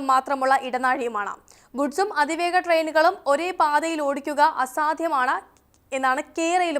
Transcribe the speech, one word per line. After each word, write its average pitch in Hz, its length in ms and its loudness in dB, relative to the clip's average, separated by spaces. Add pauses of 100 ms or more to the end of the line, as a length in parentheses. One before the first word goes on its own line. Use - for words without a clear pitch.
(120)
മാത്രമുള്ള 269 420 2 (140)
ഇടനാഴിയുമാണ്. 247 680 -2 (460)
ഗുഡ്സും 370 300 0 (120)
അതിവേഗ 330 340 0 (100)
ട്രെയിനുകളും 320 500 2 (160)
ഒരേ 311 160 0 (120)
പാതയിൽ 311 460 0
ഓടിക്കുക 285 360 -2 (220)
അസാധ്യമാണ് 302 720 -2 (600)
എന്നാണ് 262 240 0 (160)
കെ 330 100 0 (140)
റെയിൽ 330 180 0